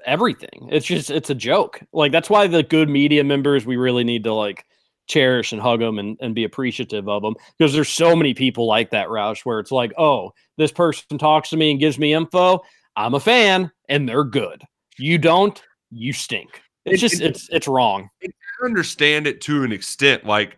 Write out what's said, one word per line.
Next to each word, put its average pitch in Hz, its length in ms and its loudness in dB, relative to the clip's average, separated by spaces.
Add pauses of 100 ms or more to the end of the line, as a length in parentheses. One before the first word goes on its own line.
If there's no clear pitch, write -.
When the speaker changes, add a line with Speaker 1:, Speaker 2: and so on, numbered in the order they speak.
Speaker 1:
everything. 139 640 -4
It's 147 140 0
just, 165 240 -4
it's 143 200 -6
a 143 60 -2
joke. 127 460 -2 (120)
Like, 147 180 0
that's 165 180 0
why 208 180 4
the 165 160 2
good 156 260 2
media 143 340 4
members, 139 420 2
we 123 120 -4
really 123 260 0
need 117 220 -2
to, 110 80 -2
like, 104 320 -4 (420)
cherish 127 440 2
and 107 100 -8
hug 117 200 2
'em 113 160 -2
and, 104 240 -8
and 113 140 -6
be 117 80 -2
appreciative 107 680 -6
of 101 160 -4
'em. 110 80 -4 (260)
'Cause 151 140 4
there's 147 160 0
so 170 260 4
many 151 180 2
people 117 340 -2
like 113 240 2
that, 101 160 -2
Roush, 107 360 -4
where 113 160 -4
it's 101 120 -10
like, 120 260 -2
"Oh, 135 340 0 (260)
this 151 140 0
person 160 460 -2
talks 151 320 2
to 165 80 -4
me 156 140 2
and 139 80 -2
gives 143 180 2
me 151 160 0
info. 180 480 2 (340)
I'm 226 200 -2
a - 40 2
fan, 196 520 2 (180)
and 139 180 0
they're 123 160 0
good. 104 380 -6 (360)
You 156 200 0
don't, 180 440 2 (280)
you 120 240 -8
stink." - 480 -10 (240)
It's 165 60 0
Speaker 2:
And, 190 200 2
Speaker 1:
just, 175 100 -4
Speaker 2:
and, 156 140 -2
Speaker 1:
it's, - 140 -18
it's 160 180 -2
wrong. 110 420 0 (120)
Speaker 2:
and 185 100 -12 (300)
I 247 40 -4
understand 151 600 0
it - 160 -4
to 147 220 0
an 120 80 -2
extent. 123 540 -2
Like, 104 320 -2